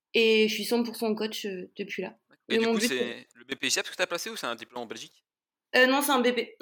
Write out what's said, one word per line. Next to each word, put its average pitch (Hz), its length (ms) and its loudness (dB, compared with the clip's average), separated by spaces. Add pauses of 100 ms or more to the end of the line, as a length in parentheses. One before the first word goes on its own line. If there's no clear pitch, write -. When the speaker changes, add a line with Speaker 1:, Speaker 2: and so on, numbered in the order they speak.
(140)
Speaker 1:
Et 220 340 6
je 214 60 -2
suis 214 120 -4
cent 240 180 0
pour 220 120 -6
cent 220 180 -2
coach, 214 320 -6
euh, 185 300 -10
depuis 196 260 -8
là. - 160 -10 (320)
Speaker 2:
Et - 40 0
Speaker 1:
Mais 226 40 2
Speaker 2:
du 226 100 2
Speaker 1:
mon - 20 2
Speaker 2:
coup, 226 100 2
Speaker 1:
but, 233 80 2
Speaker 2:
c'est 127 480 -4
le 120 80 -20
B 135 120 -10
P 131 140 -4
J - 60 2
parce 196 140 -4
que - 60 -14
t'as 185 120 -2
passé 175 220 -8
ou 226 80 -10
c'est - 100 -8
un 117 80 -4
diplôme 117 280 -12
en - 20 -8
Belgique ? 113 400 -16 (500)
Speaker 1:
Euh, 254 100 8
non, 269 160 4
c'est 277 100 0
un 254 100 4
B 240 120 2
P. 226 280 -6